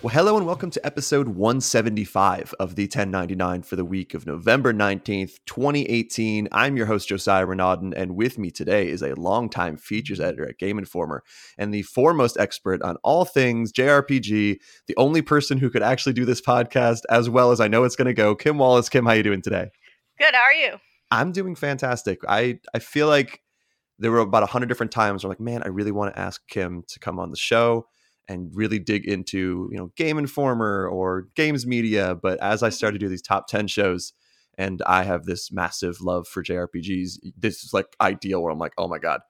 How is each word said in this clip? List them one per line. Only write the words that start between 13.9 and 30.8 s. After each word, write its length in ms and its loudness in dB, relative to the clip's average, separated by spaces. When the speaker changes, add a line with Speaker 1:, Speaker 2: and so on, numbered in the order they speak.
Speaker 1:
P 200 0
G, 400 0
the 80 -4
only 260 4
person 360 2
who 120 2
could 140 0
actually 300 2
do 100 0
this 160 0
podcast 680 2
as 200 4
well 220 6
as 80 4
I 80 4
know 160 4
it's 140 0
gonna 160 2
go, 220 4
Kim 220 0
Wallace. 300 6
Kim, 180 2
how 60 6
you 120 4
doing 180 0
today? 280 -4
Speaker 2:
Good, 160 4
how 100 6
are 100 6
you? 240 0
Speaker 1:
I'm 220 2
doing 220 -4
fantastic. 680 -2
I, 340 0
I 60 -2
feel 280 0
like 340 2
there 120 0
were 80 4
about 240 4
a 40 2
hundred 200 -2
different 260 -4
times 320 0
where 20 -4
I'm 40 -6
like, 100 -10
"Man, 200 -6
I 60 -8
really 240 -4
wanna 240 -4
ask 320 -8
Kim 400 -6
to 120 -18
come 200 -8
on 120 -8
the 60 -12
show 500 0
and 280 -10
really 240 -2
dig 260 -4
into, 680 -4
you 60 -10
know, 180 -12
Game 220 -2
Informer 720 -2